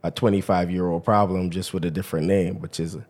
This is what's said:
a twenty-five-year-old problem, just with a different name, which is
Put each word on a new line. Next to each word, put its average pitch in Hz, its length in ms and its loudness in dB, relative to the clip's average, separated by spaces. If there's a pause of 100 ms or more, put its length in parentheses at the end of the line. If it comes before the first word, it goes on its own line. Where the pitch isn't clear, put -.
a 85 80 -4
twenty-five-year-old 90 920 0
problem, 92 460 2
just 90 220 -6
with 87 120 -2
a 85 60 0
different 82 360 -2
name, 92 340 2
which - 200 -10
is 82 160 -6 (140)